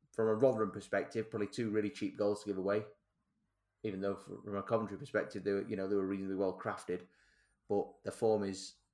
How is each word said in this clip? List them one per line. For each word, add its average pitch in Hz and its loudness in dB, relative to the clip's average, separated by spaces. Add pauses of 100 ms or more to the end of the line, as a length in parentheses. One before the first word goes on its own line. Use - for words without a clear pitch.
(120)
from 113 2
a 110 6
Rotherham 110 4
perspective, - -2
probably 104 -2
two 113 -2
really 104 2
cheap 98 -6
goals 104 2
to 104 -8
give 95 0
away, 101 2 (1000)
even 95 -4
though 98 0
f-, 98 -12
from 101 -4
a 98 -2
Coventry 110 0
perspective, 101 -2
they 101 2
were, 98 0
you 104 -4
know, 95 -2
they 101 2
were 98 2
reasonably 95 -2
well 95 0
crafted. 90 -4 (640)
But 101 2 (160)
the 104 -6
form 107 4
is, 98 -6 (200)